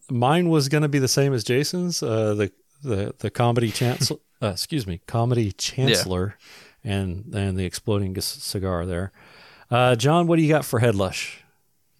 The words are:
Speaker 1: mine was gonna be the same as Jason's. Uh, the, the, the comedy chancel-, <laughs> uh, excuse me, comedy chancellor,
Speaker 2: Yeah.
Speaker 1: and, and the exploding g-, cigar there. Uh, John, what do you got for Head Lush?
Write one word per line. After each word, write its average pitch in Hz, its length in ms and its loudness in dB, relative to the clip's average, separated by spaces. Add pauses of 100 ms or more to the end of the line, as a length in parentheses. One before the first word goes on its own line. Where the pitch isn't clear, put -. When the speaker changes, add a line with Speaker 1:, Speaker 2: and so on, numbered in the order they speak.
Speaker 1:
mine 151 400 2
was 147 200 2
gonna 151 200 2
be 143 100 0
the 131 80 2
same 139 260 2
as 113 100 -2
Jason's. 165 600 -2
Uh, 110 320 0
the, 104 160 0 (320)
the, 107 340 -4
the 107 140 -4
comedy 120 400 2
chancel-, 127 500 -2 (100)
<laughs> - 100 -20
uh, 113 60 0
excuse 107 380 -4
me, 87 220 -6
comedy 117 440 0
chancellor, 95 840 0 (480)
Speaker 2:
Yeah. 104 100 -4
Speaker 1:
and, 98 420 -6
and 98 220 -2
the 95 80 -2
exploding 98 480 -2
g-, 92 80 -6
cigar 92 640 -4
there. 92 260 -6 (600)
Uh, 123 240 4
John, 151 320 2
what 170 100 4
do 165 40 4
you 151 80 4
got 151 160 2
for 120 140 -2
Head 113 160 4
Lush? - 480 -4 (560)